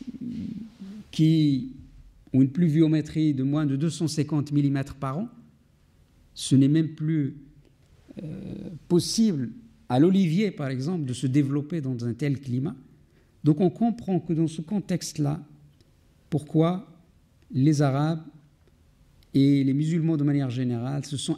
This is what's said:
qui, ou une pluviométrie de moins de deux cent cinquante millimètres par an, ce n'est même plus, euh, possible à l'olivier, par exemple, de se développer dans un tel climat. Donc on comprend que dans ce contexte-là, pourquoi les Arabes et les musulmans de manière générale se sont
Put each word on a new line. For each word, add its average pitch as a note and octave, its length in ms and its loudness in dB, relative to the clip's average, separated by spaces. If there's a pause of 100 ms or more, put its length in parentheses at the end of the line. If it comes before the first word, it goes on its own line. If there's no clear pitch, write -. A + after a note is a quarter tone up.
(1120)
qui, D#3 600 2 (640)
ou C3 80 6
une C3+ 80 4
pluviométrie D#3 840 2
de C3 100 -2
moins D3 220 0
de C3+ 100 0
deux D#3 140 -2
cent E3 180 -2
cinquante D3 440 -2
millimètres C#3 440 0
par C#3 240 -8
an, A#3 100 -6 (1040)
ce - 220 0
n'est C3+ 120 6
même D#3 220 2
plus, D#3 480 -4 (840)
euh, F#3 480 -12 (180)
possible E3+ 640 0 (360)
à B2 120 2
l'olivier, F#3+ 520 4
par C#3+ 160 -8
exemple, C#3 380 -4
de B2 80 -4
se C3+ 140 -4
développer C#3+ 520 0
dans B2+ 260 -4
un A#2 80 -2
tel C#3+ 280 -2
climat. B2+ 340 -4 (680)
Donc D#3 180 4
on F3+ 80 6
comprend G3 500 0
que - 140 -4
dans D#3+ 140 2
ce D#3+ 140 -8
contexte-là, D#3+ 800 -4 (880)
pourquoi D#3+ 580 0 (640)
les D3 320 4
Arabes D3+ 400 0 (1120)
et C#3 280 4
les C3+ 100 2
musulmans D#3 440 0
de C#3+ 60 0
manière C#3+ 260 0
générale B2 560 -4
se C#3 120 -8
sont D#3 200 -4